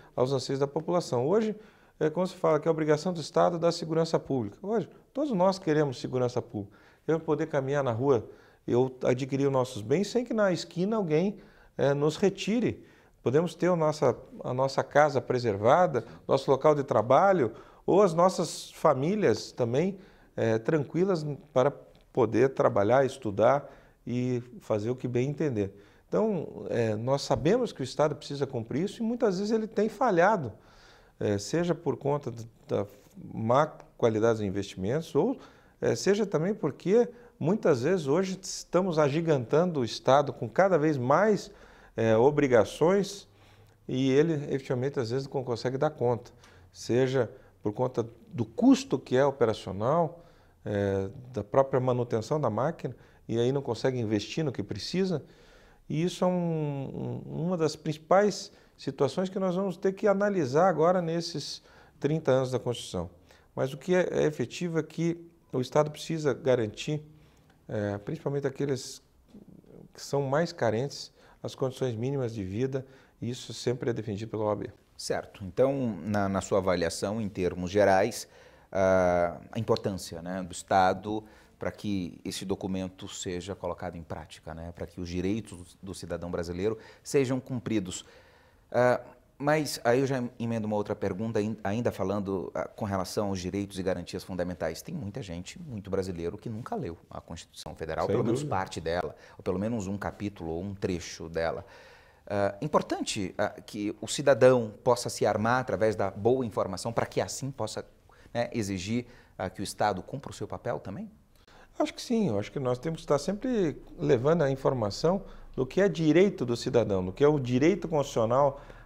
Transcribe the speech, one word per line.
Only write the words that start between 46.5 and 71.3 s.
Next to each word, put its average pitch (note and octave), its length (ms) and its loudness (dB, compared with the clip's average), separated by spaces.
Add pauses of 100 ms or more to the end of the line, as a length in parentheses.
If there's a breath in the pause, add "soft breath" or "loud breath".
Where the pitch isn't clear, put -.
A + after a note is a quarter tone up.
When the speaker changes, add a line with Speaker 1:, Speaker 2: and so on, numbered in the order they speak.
Speaker 1:
seja B2+ 580 2 (320 loud breath)
por G#2+ 120 -2
conta B2 340 -2 (200)
do A#2 180 -4
custo - 520 4
que B2+ 180 -2
é C3+ 100 6
operacional, A#2+ 960 0 (400 soft breath)
eh, G2+ 460 0 (200)
da G3+ 140 -6
própria C3+ 340 2
manutenção B2 640 0
da C3+ 80 0
máquina, B2+ 480 -4 (300 soft breath)
e A#2 120 -2
aí B2 140 2
não C#3 80 -2
consegue B2+ 380 -2
investir A2 440 -2
no D3 80 -2
que G#2 120 -6
precisa. E3+ 600 -4 (640 soft breath)
E D3+ 160 -2
isso F3 220 -2
é - 20 4
um, D3 1000 -4
um, C#3 180 -8
uma F3+ 140 -2
das D#3 180 0
principais F#3 760 0 (260 soft breath)
situações C#3 520 -2
que F#3+ 100 -8
nós F#3+ 160 0
vamos F#3 220 -4
ter F#3+ 160 -2
que G3 140 -4
analisar F#3+ 600 4
agora F3 340 4
nesses E3 600 -6 (380 soft breath)
trinta D#3 300 2
anos C3 200 4
da B2+ 80 0
Constituição. F#2 520 -6 (440 soft breath)
Mas C3 200 -2
o - 20 -10
que F3+ 180 -2
é, F3+ 160 2
é C#3+ 140 2
efetivo D#3 540 -2
é D3+ 40 2
que E3 400 -4 (300)
o C3 80 0
Estado D3+ 300 2
precisa D3+ 420 -2
garantir, B2+ 720 0 (640 soft breath)
eh, G2+ 300 -4
principalmente C#3+ 480 -4
aqueles C#3 560 -4 (920)
que - 80 -20
são C#3+ 220 -2
mais D3 300 0
carentes, A#2+ 600 -2 (300 soft breath)